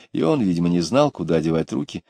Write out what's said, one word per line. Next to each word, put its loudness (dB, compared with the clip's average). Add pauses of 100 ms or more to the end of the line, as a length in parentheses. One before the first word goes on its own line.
(120)
и -2
он, 2
видимо, 2
не 2
знал, 2
куда -2
девать -2
руки, -6